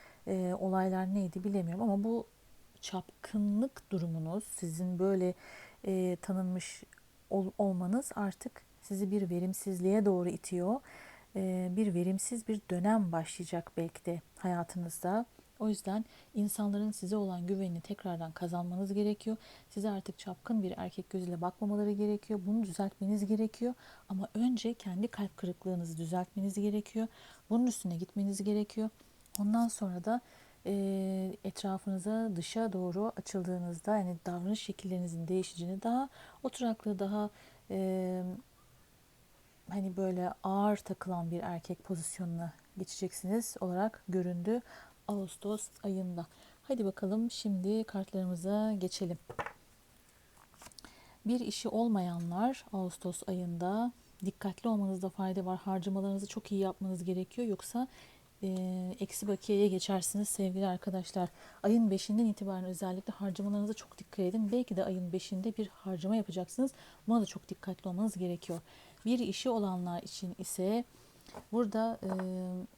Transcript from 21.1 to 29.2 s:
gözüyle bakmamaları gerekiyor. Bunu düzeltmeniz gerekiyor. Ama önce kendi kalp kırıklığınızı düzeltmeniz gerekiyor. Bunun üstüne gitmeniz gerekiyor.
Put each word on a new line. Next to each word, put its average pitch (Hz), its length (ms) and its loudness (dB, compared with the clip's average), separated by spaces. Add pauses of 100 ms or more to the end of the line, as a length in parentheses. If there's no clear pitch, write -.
gözüyle 180 300 -2
bakmamaları 208 520 2
gerekiyor. 208 540 0
Bunu 220 160 4
düzeltmeniz 196 640 0
gerekiyor. 220 480 2 (340)
Ama 190 260 -2
önce 233 400 2
kendi 196 340 -2
kalp - 280 -4
kırıklığınızı 175 600 -2
düzeltmeniz 185 560 -2
gerekiyor. 208 520 0 (440)
Bunun 240 160 6
üstüne 180 300 -2
gitmeniz 196 480 -2
gerekiyor. 214 460 0 (500)